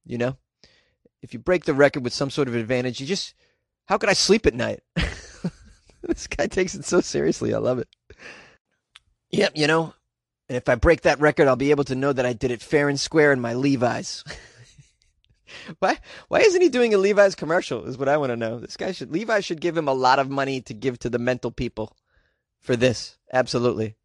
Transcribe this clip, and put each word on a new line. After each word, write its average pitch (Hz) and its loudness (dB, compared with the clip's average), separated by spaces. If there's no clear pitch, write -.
you 123 -8
know? 123 -2
If - -20
you 117 -12
break 175 0
the 160 0
record 139 4
with 120 -4
some 139 -4
sort 139 -2
of 120 -6
advantage, 123 -4
you 135 -10
just, 185 -6
how 208 -2
could 202 0
I 190 4
sleep - 2
at 131 4
night? 110 -4
<laughs> 170 0
This - -6
guy - -4
takes 190 -4
it 139 -12
so 175 2
seriously. 143 -2
I 110 -2
love 120 -2
it. - -8
Yep, - 2
you 151 2
know, 160 0
and 131 -6
if 123 -4
I 123 4
break 156 4
that 147 2
record, 151 4
I'll 127 4
be 139 2
able 143 4
to 135 -4
know 135 0
that 123 0
I 123 0
did 120 -4
it 123 -6
fair 143 0
and 139 -2
square 147 4
in 127 0
my 117 -4
Levi's. 123 -2
<laughs> - -20
Why, 214 0
why - 2
isn't 359 6
he 349 6
doing 240 2
a 202 4
Levi's 196 4
commercial 151 -4
is 123 -10
what 135 -2
I 147 4
wanna 131 -2
know. 117 -6
This - -14
guy - -6
should, 156 -12
Levi's 208 -2
should 160 -8
give 170 -2
him 160 -2
a 135 2
lot 131 4
of 135 0
money 135 -4
to - -14
give 120 -4
to 123 -6
the 120 -2
mental 123 -2
people - -8
for - -2
this. 123 -2
Absolutely. 120 0